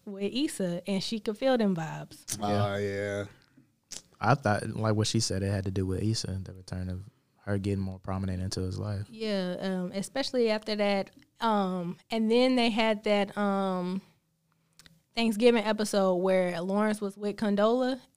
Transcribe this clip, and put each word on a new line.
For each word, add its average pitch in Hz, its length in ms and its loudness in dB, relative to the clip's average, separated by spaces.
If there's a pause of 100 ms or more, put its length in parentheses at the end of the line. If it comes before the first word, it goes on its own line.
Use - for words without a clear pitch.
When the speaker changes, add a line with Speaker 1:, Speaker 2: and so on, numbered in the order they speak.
Speaker 1:
with 196 280 -6
Issa, 196 540 -2
and 190 160 0
she 226 160 -4
could 214 180 -6
feel 262 180 2
them 208 200 2
vibes. 151 480 -8 (180)
Speaker 2:
Oh, 101 80 -2
Speaker 3:
Yeah. 104 300 2
Speaker 2:
yeah. 101 440 -2 (960)
Speaker 3:
I 107 140 6
thought, 104 420 2
like 110 200 2
what 107 100 4
she - 140 0
said, 95 240 0
it 98 80 0
had 98 140 0
to 98 60 -4
do 95 140 0
with 92 160 -2
Issa, 104 420 -2
the 92 100 -12
return 92 360 -8
of 92 120 -6 (440)
her 101 140 -2
getting 98 240 0
more 95 160 -8
prominent 95 420 -4
into 95 200 -4
his 92 180 -4
life. 101 280 -6
Speaker 1:
Yeah, 202 520 -4
um, 185 340 -4
especially 240 560 0
after 214 280 -2
that. 202 340 0 (300)
Um, 185 560 0 (120)
and 226 220 0
then 254 240 6
they 233 160 4
had 220 320 2
that, 202 340 0
um, 190 640 0 (1120)
Thanksgiving 226 500 4
episode 208 500 2
where 180 460 2
Lawrence 208 400 0
was 196 160 -6
with 208 180 -4
Condola, 226 640 2 (180)